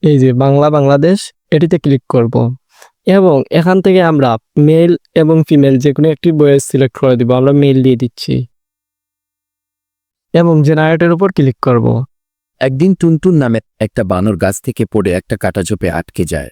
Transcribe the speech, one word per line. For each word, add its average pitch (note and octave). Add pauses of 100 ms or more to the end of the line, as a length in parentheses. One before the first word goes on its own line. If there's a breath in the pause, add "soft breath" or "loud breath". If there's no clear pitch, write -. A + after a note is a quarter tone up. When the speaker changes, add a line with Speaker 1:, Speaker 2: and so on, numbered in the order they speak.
Speaker 1:
এই D3+
যে C3
বাংলা C#3
বাংলাদেশ, D3 (340)
এটিতে D#3+
ক্লিক C#3
করব A#2+ (720 soft breath)
এবং F#3 (160)
এখান F3
থেকে F#3
আমরা D3 (300)
মেল D#3+ (240)
এবং D#3+
ফিমেল C#3
যে C#3
কোনো D3
একটি D#3+
ভয়েস C#3+
সিলেক্ট C3+
করে C3
দিব। A#2+
আমরা C3
মেল C#3
দিয়ে B2+
দিচ্ছি B2 (2000)
এবং E3+
জেনারেটের D#3+
উপর F#3
ক্লিক C#3
করব। A#2+ (760)
Speaker 2:
একদিন C3+
টুনটুন E3+
নামে A#2+ (200)
একটা A2
বানর F#2+
গাছ F#2+
থেকে A#2
পড়ে F#2+
একটা F#2+
কাঁটাঝোপে F#2+
আটকে E2+
যায়। D2